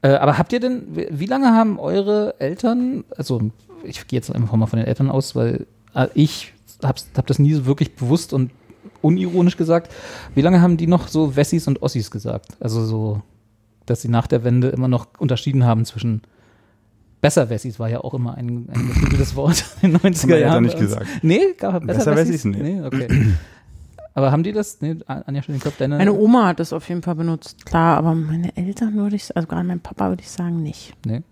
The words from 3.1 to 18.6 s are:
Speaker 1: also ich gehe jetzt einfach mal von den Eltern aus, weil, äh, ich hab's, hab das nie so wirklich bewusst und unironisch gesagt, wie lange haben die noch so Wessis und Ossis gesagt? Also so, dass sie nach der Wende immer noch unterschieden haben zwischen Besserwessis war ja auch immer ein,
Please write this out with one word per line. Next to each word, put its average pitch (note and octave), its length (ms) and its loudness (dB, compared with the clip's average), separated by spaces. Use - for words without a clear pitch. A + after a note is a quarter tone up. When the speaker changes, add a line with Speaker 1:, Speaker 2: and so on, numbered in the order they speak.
Speaker 1:
also A2+ 340 -2
ich - 240 -16
gehe B2+ 100 -4
jetzt - 160 -6
einfach A2+ 240 -2
mal A2 100 2
von A2+ 120 -2
den A2+ 80 -2
Eltern C3+ 220 0
aus, C3+ 260 -4
weil, A#2+ 300 -2
äh, B2+ 200 0
ich - 400 0
hab's, - 320 -4
hab - 120 -2
das C3+ 100 0
nie D3 160 4
so C#3+ 120 -2
wirklich C#3 300 -2
bewusst C#3+ 380 -2
und C3 180 0
unironisch F3+ 560 2
gesagt, E3+ 340 0
wie C3+ 60 4
lange F3 200 6
haben F3 160 6
die D#3+ 100 0
noch F3 200 2
so D#3 280 0
Wessis D3+ 320 0
und C#3 140 -2
Ossis B2 300 -4
gesagt? A2 360 -8
Also A2+ 260 -2
so, A2 360 -4
dass A#2+ 160 -2
sie A#2+ 80 -6
nach B2+ 180 0
der A#2 160 0
Wende B2 260 2
immer B2+ 180 -2
noch B2 200 -2
unterschieden C3 460 0
haben A2+ 200 2
zwischen A2 360 -4
Besserwessis A#2+ 600 0
war A#2 80 -4
ja A#2 120 -4
auch - 160 -10
immer A#2+ 200 -4
ein, A#2+ 380 -8